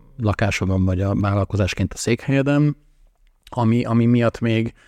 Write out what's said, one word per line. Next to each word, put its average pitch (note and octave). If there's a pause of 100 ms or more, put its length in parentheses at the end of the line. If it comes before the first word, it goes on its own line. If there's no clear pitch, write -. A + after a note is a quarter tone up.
(160)
lakásodon F#2+
vagy F#2
a G2
vállalkozásként G2
a -
székhelyeden, C#3 (680)
ami, A#2+
ami A#2
miatt A#2
még, A2+ (140)